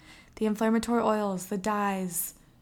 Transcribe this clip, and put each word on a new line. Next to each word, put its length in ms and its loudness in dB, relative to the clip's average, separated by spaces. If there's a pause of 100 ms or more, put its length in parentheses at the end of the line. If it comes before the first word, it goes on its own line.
(360)
the 100 0
inflammatory 560 2
oils, 460 0
the 100 -2
dyes, 720 -2 (300)